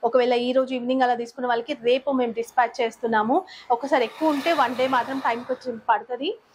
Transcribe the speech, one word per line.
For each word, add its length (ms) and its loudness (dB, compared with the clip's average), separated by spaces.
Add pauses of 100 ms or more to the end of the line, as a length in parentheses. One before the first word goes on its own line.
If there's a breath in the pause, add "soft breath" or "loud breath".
ఒకవేళ 300 4
ఈ 180 0
రోజు 240 0
evening 260 -2
అలా 140 2
తీసుకున్న 320 -6
వాళ్ళకి 360 -2
రేపు 280 2
మేము 220 0
dispatch 480 -2
చేస్తున్నాము. 640 0 (260 loud breath)
ఒకసారి 320 2
ఎక్కువ 260 0
ఉంటే 240 0
వన్ 220 0
డే 120 0
మాత్రం 320 -2
టైంకి 340 -4
వచ్చి 260 -8 (100)
పడుతుంది. 500 -2 (160 soft breath)